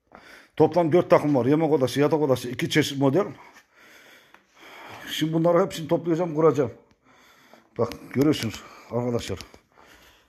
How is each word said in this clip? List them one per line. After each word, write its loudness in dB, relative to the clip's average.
toplam 2
dört 2
takım 4
var. 2
Yemek 2
odası, 0
yatak 2
odası, -2
iki -6
çeşit 0
model. 2
Şimdi -4
bunları 2
hepsini -8
toplayacağım, -2
kuracağım. 2
Bak -2
görüyorsunuz 0
arkadaşlar. -4